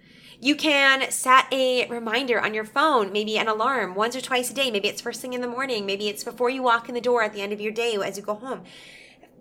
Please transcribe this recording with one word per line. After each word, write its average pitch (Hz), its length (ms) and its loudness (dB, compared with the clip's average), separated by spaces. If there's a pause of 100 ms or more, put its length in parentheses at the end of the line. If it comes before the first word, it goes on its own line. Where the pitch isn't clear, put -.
(400)
You 277 160 2
can 277 560 4
set 262 400 4
a 254 360 2
reminder 233 520 0
on 214 140 0
your 214 120 -4
phone, 262 460 2
maybe 214 260 0
an 214 100 2
alarm 214 480 0
once 233 200 0
or 254 60 -6
twice 247 300 -2
a - 20 -14
day. 269 160 -2
Maybe 208 180 -2
it's - 140 -6
first 226 200 -8
thing 254 120 -10
in 247 80 -4
the 247 60 -4
morning. 240 380 -4
Maybe 202 220 -4
it's 208 160 -6
before 240 260 -2
you 262 120 -4
walk 233 280 2
in 240 60 -6
the 233 60 -4
door 247 220 2
at 214 100 -2
the 202 80 -8
end 202 120 -4
of 208 80 -8
your 214 100 -4
day 233 240 -2
as 196 220 -4
you 202 60 -12
go 208 120 -4
home. 226 280 -10 (760)